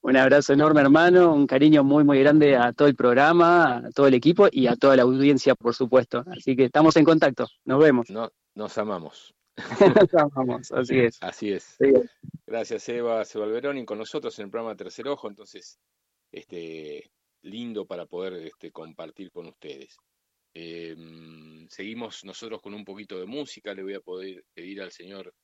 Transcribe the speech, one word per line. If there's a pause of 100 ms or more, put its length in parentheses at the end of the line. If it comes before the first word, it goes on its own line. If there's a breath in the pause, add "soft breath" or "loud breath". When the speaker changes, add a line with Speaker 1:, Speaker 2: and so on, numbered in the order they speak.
Speaker 1:
Un
abrazo
enorme,
hermano,
un
cariño
muy,
muy
grande
a
todo
el
programa,
a
todo
el
equipo
y
a
toda
la
audiencia,
por
supuesto.
Así
que
estamos
en
contacto, (160)
nos
vemos.
Speaker 2:
No, (240)
nos
amamos. (220)
Speaker 1:
<laughs>
Nos
amamos,
así
es.
Speaker 2:
Así
es. (160)
Speaker 1:
Sí. (540)
Speaker 2:
Gracias,
Seba,
Seba
Alberoni,
con
nosotros
en
el
programa
Tercer
Ojo,
entonces, (520)
este, (320)
lindo
para
poder, (140)
este,
compartir
con
ustedes. (600)
Em,
seguimos
nosotros
con
un
poquito
de
música.
Le
voy
a
poder (100)
pedir
al
señor (100)